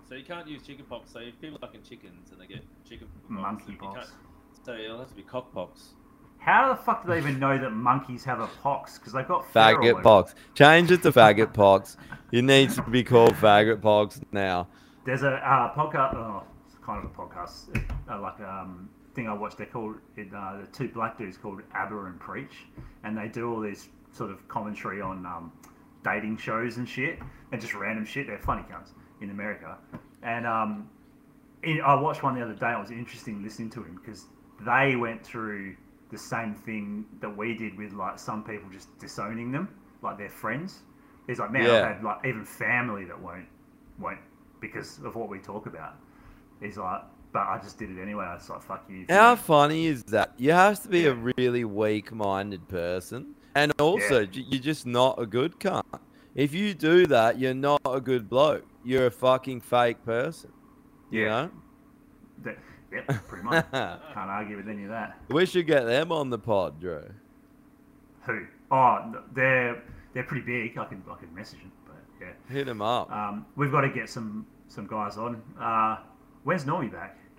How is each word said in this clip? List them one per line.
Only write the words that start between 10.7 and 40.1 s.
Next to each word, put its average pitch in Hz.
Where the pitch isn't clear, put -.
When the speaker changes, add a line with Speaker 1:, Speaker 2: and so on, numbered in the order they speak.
Speaker 3:
it 180
to 147
faggot 110
pox. 98
It 120
needs 135
to -
be 120
called 117
faggot 107
pox 107
now. 92
Speaker 2:
There's 131
a, 139
uh, 135
podca-, 135
oh, 113
it's -
kind 104
of -
a -
podcast, -
uh, 104
like, 95
um, 95
thing 120
I 107
watched. 104
They're 104
called, 107
it, 101
uh, 98
the 95
two 127
black 113
dudes 95
called 95
Abba 98
and 90
Preach, 113
and 107
they 110
do 117
all 110
this 101
sort 107
of -
commentary 101
on, 95
um, 85
dating 107
shows 113
and 120
shit, 143
and 107
just 110
random 107
shit. 139
They're 104
funny 117
cunts, -
in 101
America. 101
And, 117
um, 110
in, 160
I 139
watched 143
one 127
the 123
other 110
day. 117
It 110
was 101
interesting 117
listening 110
to 110
him 90
'cause 107
they 131
went 117
through 101
the 107
same 113
thing 104
that 104
we 110
did 104
with, 104
like, 98
some 110
people 101
just 95
disowning 113
them, 170
like, 98